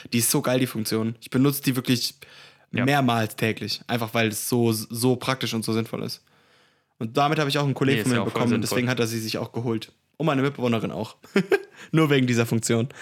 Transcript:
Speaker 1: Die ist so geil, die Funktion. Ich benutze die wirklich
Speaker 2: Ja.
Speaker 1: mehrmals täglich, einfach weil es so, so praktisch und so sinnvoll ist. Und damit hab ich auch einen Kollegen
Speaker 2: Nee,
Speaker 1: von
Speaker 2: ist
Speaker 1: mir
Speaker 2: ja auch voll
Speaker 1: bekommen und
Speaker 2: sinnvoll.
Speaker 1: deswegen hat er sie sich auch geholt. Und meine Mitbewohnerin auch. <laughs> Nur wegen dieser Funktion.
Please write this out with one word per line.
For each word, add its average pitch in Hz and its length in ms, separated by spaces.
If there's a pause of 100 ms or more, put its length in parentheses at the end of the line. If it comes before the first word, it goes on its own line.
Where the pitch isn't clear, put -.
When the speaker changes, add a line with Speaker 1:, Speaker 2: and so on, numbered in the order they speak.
(140)
Speaker 1:
Die 117 40
ist 113 120
so 147 100
geil, 127 200
die 131 60
Funktion. 113 540
Ich - 80
benutze 143 340
die 127 140
wirklich 123 380 (580)
Speaker 2:
Ja. 107 140
Speaker 1:
mehrmals 117 500
täglich, 107 520
einfach 117 260
weil 113 140
es 107 200
so, 117 240
so 117 440
praktisch 123 360
und 113 120
so 110 100
sinnvoll 113 300
ist. - 200 (720)
Und 120 200
damit 147 200
hab 147 100
ich 147 100
auch 143 60
einen 135 100
Kollegen 135 240
Speaker 2:
Nee, 107 60
Speaker 1:
von 123 80
Speaker 2:
ist - 20
Speaker 1:
mir - 20
Speaker 2:
ja - 60
auch - 40
voll 113 60
Speaker 1:
bekommen 120 220
und 104 80
Speaker 2:
sinnvoll. - 160
Speaker 1:
deswegen 123 100
hat 123 120
er 117 80
sie 113 100
sich 110 180
auch - 160
geholt. 117 400 (300)
Und 160 40
meine 135 160
Mitbewohnerin 120 500
auch. 98 240 (180)
<laughs> - 560
Nur 156 200
wegen 135 180
dieser 117 180
Funktion. 117 420 (140)